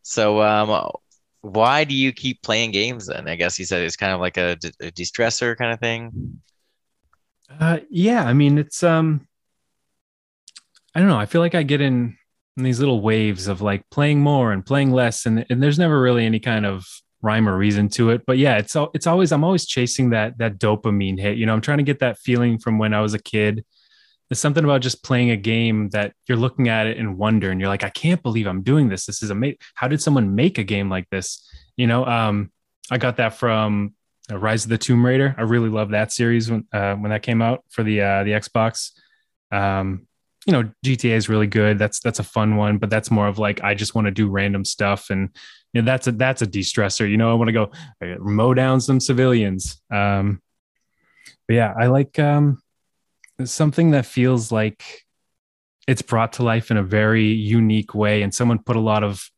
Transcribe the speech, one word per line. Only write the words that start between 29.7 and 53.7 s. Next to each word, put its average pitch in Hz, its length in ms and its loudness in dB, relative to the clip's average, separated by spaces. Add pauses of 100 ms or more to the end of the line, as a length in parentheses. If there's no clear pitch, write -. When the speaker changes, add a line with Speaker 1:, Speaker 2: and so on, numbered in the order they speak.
Speaker 2:
how 123 120 -4
did 147 140 -2
someone 120 320 2
make 120 240 2
a 113 60 -4
game 101 260 -2
like 92 220 -6
this?" - 360 -8 (300)
You 127 80 0
know, 117 180 2
um, 110 480 -2 (380)
I 127 80 -2
got 123 200 -2
that 113 180 -2
from, 107 580 -2 (380)
uh, 101 80 -8
Rise 110 240 0
of 110 60 -8
the 113 100 0
Tomb 120 260 2
Raider. 135 320 2
I 113 60 -4
really 113 260 0
love 107 220 -2
that 107 200 -2
series 117 380 0
when, 110 240 -2
uh, 101 220 -2
when 104 160 -6
that 107 100 -4
came 113 220 0
out 120 260 -2
for - 140 -4
the, 107 180 0
uh, 98 220 0
the 104 80 -2
Xbox. 110 600 -2 (580)
Um, 98 560 -4 (400)
you 196 60 4
know, 127 100 2 (200)
G 131 140 0
T 117 140 0
A 113 40 2
is 107 140 -2
really 107 160 2
good. 104 320 2
That's, 104 220 -2
that's - 180 -4
a 107 60 -6
fun 107 320 0
one, 104 240 0
but 104 100 -4
that's 107 220 -2
more 104 160 2
of 101 100 -4
like, 107 260 -2
I 101 120 0
just 104 180 -6
wanna 107 160 0
do 104 200 0
random 98 360 -2
stuff. 101 460 -4
And, 95 180 -2 (440)
you 120 80 2
know, 113 40 2
that's 131 220 0
a, 127 40 0
that's 127 300 0
a 110 60 0
de-stressor. 101 600 -2
You 104 100 2
know, 113 120 4
I 117 60 4
wanna 113 160 2
go, 110 180 0 (320)
uh, 87 160 -10
mow 107 380 2
down 131 260 2
some 131 180 2
civilians. 120 800 0 (120)
Um, 101 500 0 (1080)
but 117 60 2
yeah, 113 260 2
I 117 60 4
like, 135 320 2
um, 147 400 2 (840)
something 156 480 2